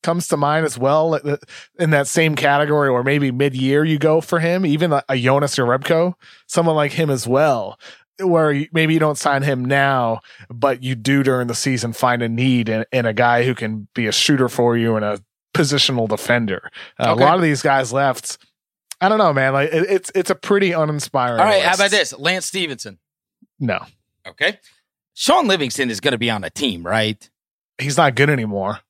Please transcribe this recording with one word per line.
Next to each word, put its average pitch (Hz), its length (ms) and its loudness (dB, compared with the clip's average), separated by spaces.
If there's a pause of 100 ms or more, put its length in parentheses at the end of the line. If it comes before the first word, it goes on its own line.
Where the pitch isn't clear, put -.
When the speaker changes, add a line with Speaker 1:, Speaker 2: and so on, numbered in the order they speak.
Speaker 1:
comes 175 260 -2
to 165 80 0
mind 147 280 0
as 127 140 -4
well, 156 360 2
uh, 143 220 -4 (420)
in 165 120 0
that 143 160 2
same 160 300 0
category, 143 520 2
or 123 140 2
maybe 139 300 0
mid-year 135 520 0
you 160 140 0
go 156 220 4
for 170 180 -2
him, 175 260 0
even 156 280 2
a, 139 160 0
a 135 120 0
Jonas 135 360 2
Jerebko, 143 580 0 (320)
someone 165 300 0
like 147 160 0
him 156 180 -2
as 127 160 -2
well, 127 520 0 (420)
where 165 320 2
you, 143 200 -4
maybe 160 220 2
you 160 60 2
don't 151 180 0
sign 139 240 0
him 135 220 -2
now, 131 560 0 (280)
but 123 360 -2
you 131 100 -4
do 135 300 0
during 127 240 0
the 117 60 -4
season 120 380 -4
find 123 300 0
a 117 60 -2
need 120 400 0
in, 110 240 -2
in 120 140 0
a 113 60 0
guy 120 300 2
who 127 140 0
can 110 380 -8
be 117 120 -2
a 104 60 -2
shooter 131 360 2
for 120 280 0
you 113 180 0
and 107 100 -2
a 104 160 -4 (320)
positional 131 560 0
defender. 110 640 -2 (280)
Uh, 123 140 0
Speaker 2:
Okay. 120 100 2
Speaker 1:
a 139 40 6
lot 160 80 6
of 185 80 2
these 147 180 0
guys 135 320 0
left. 135 460 -2 (640)
I 185 80 2
don't 214 100 2
know, 180 140 4
man. 135 200 2
Like, 143 200 0
it, 165 180 0
it's, 190 240 -2
it's 185 160 -2
a 185 60 0
pretty 196 360 0
uninspiring 143 680 -2
Speaker 2:
All 180 60 6
right, 202 160 4
how 170 80 2
Speaker 1:
list. 185 100 0
Speaker 2:
about 202 100 4
this? 185 260 0
Lance 175 300 -4
Stevenson. 139 520 -8 (600)
Speaker 1:
No. 120 220 -2 (480)
Speaker 2:
Okay. 185 320 -4 (540)
Sean 320 340 2
Livingston 139 420 -2
is 107 80 -6
gonna 131 200 -2
be 117 120 -2
on 101 140 -4
a 80 60 -8
team, 98 360 -6
right? 107 420 -2 (520)
Speaker 1:
He's 139 160 -4
not 143 180 4
good 143 160 2
anymore. 107 480 -4 (120)